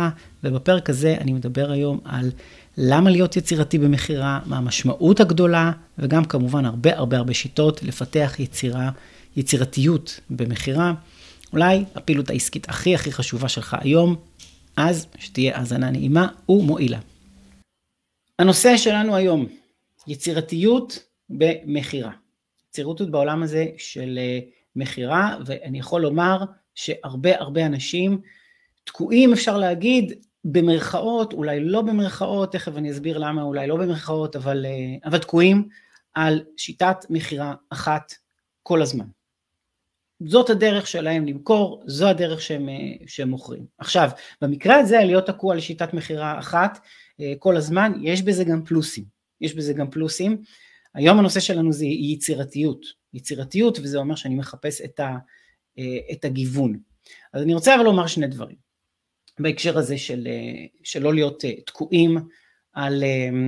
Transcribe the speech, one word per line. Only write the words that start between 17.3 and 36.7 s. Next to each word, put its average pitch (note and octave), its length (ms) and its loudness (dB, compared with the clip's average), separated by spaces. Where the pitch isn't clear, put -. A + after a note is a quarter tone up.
הנושא F#3+ 380 8
שלנו G#3+ 400 2
היום, E3+ 300 2
יצירתיות E3 920 0
במכירה. D3 800 -2
יצירתיות D#3+ 400 -6
בעולם D3+ 320 0
הזה D#3+ 240 -2
של, B2+ 400 -10
אה, B2+ 200 -4
מכירה, D#3+ 600 -2
ואני C3+ 320 -8
יכול E3+ 240 -2
לומר E3+ 360 2
שהרבה, D3 640 -2
הרבה D#3 260 -2
אנשים F3+ 540 -2
תקועים, A#3+ 480 4
אפשר A3 260 0
להגיד, G3 540 0
במרכאות, F3 880 0
אולי D3 280 -4
לא F#3 220 0
במרכאות, G3 680 -2
תכף E3+ 240 -8
אני D3+ 140 -6
אסביר D3 280 -6
למה D3+ 240 -4
אולי C#3 240 -4
לא D#3 100 -2
במרכאות, D#3 600 -4
אבל, C3+ 300 -4
אה, C3+ 440 -8
אבל E3+ 80 2
תקועים F#3+ 500 4
על D#3 300 2
שיטת F#3 540 -2